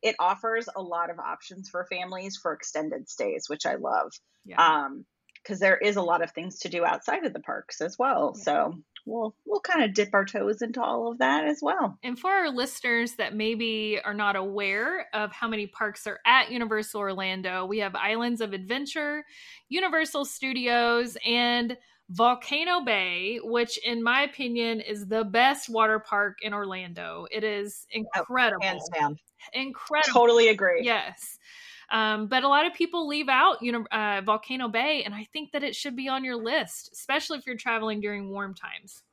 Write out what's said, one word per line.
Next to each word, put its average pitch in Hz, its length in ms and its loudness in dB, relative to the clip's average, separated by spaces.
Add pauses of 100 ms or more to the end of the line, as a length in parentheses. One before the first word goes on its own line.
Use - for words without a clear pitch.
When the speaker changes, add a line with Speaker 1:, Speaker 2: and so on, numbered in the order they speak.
Speaker 1:
it 220 180 0
offers 226 560 0
a 196 60 -8
lot 170 300 -4
of 170 80 -10
options 185 500 -10
for 180 160 -6
families 185 560 -8
for 160 120 -2
extended 151 540 -6
stays, - 400 -4
which 151 200 -6
I 143 80 0
love. - 360 -2 (340)
Speaker 2:
Yeah. 180 160 0 (240)
Speaker 1:
Um, 135 200 -12 (400)
'cause 196 140 -8
there 190 180 6
is 202 180 2
a 196 60 0
lot 170 220 2
of 165 80 -4
things 180 280 -10
to 180 100 -8
do 170 160 0
outside 175 400 -2
of - 80 -4
the - 60 -10
parks - 420 -8
as 170 160 -4
well. 247 380 2
Speaker 2:
Yeah. 208 80 -16
Speaker 1:
So 151 300 2 (340)
we'll, 220 280 -4 (100)
we'll 415 140 -2
kinda 330 280 2
dip 202 260 0
our 196 120 6
toes 208 360 -2
into 233 220 -4
all 233 280 -2
of 240 60 -10
that 269 280 2
as 302 180 0
well. 302 400 0
Speaker 2:
And 247 160 -6
for 370 100 -2
our 381 220 4
listeners 240 640 0
that 202 200 -4
maybe 220 680 -2
are 202 80 -4
not 202 220 0
aware 202 760 -2
of 214 180 -4
how - 160 -4
many 214 180 -4
parks 202 400 -6
are - 220 -8
at 247 240 8
Universal 220 500 -2
Orlando, 190 640 -2
we 208 140 -2
have 196 160 -2
Islands 226 460 0
of 208 120 -4
Adventure, 285 720 -4 (440)
Universal 320 560 0
Studios, 240 1000 2
and 240 500 2 (340)
Volcano 320 720 2
Bay, 196 600 0
which 233 420 0
in 233 200 -2
my 240 180 4
opinion 240 600 -2
is 208 260 -8
the 220 160 0
best 247 460 4
water 220 280 4
park 202 460 0
in 208 100 -4
Orlando. 175 760 -8
It 214 120 -4
is 208 520 -4
Speaker 3:
Oh, 220 80 -4 (160)
Speaker 2:
incredible. 247 440 2
Speaker 3:
hands 180 300 -4
down. 151 240 0 (360)
Speaker 2:
Incredible. 269 600 0
Speaker 1:
Totally 233 360 10
agree. 190 340 4
Speaker 2:
Yes. - 560 -2 (500)
Um, 214 380 2
but 254 180 2
a - 20 6
lot 294 180 6
of 339 80 -2
people 339 320 -2
leave 294 220 -2
out, 269 340 6
you 240 120 0
know, 233 180 -2
uh, 208 320 0
Volcano 220 460 0
Bay, 254 340 0
and 208 100 -6
I 214 200 -10
think - 180 -10
that 285 100 -2
it 277 140 -4
should 269 220 -6
be 269 100 -6
on 262 160 -2
your 247 140 -4
list, 233 560 -4
especially 294 460 -4
if - 60 -16
you're 247 120 -8
traveling 220 420 -2
during 202 300 -6
warm 196 260 -8
times. - 580 -16